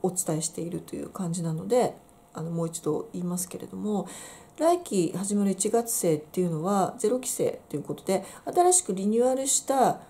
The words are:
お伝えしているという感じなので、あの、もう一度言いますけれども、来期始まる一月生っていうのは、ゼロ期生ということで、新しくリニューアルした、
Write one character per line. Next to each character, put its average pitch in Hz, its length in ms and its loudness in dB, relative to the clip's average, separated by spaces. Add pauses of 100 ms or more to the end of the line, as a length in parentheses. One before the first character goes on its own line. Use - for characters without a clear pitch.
お 185 100 0
伝 175 260 -2
え 160 40 -4
し 160 80 -4
て - 120 -8
い 165 80 -6
る 165 100 -6
と - 160 -12
い - 80 -8
う - 60 -10
感 175 240 -4
じ 180 100 -4
な 160 100 0
の 175 140 -6
で、 226 300 2 (360)
あ 175 80 -8
の、 165 100 -6
も 165 120 -2
う 165 40 0
一 165 140 -10
度 - 300 -2
言 180 120 -8
い - 20 -2
ま 180 120 -2
す 180 120 -6
け - 80 -10
れ - 100 -14
ど 190 80 -14
も、 202 320 -2 (500)
来 339 220 4
期 190 360 0
始 202 200 -2
ま 202 80 2
る 196 80 4
一 196 180 0
月 226 220 2
生 170 240 2
っ 151 40 0
て - 200 -6
い 185 60 4
う 175 40 2
の 156 140 -2
は、 190 340 2
ゼ 208 120 2
ロ 254 100 2
期 254 100 -6
生 - 300 0 (100)
と - 60 -4
い 143 40 -2
う 139 40 -6
こ 147 100 -6
と - 120 -14
で、 190 180 0 (220)
新 359 280 4
し - 100 4
く 208 100 -4
リ 196 140 -2
ニ 220 100 4
ュ 240 80 6
ー 254 60 4
ア 262 40 2
ル 269 100 -2
し - 220 0
た、 262 320 4 (100)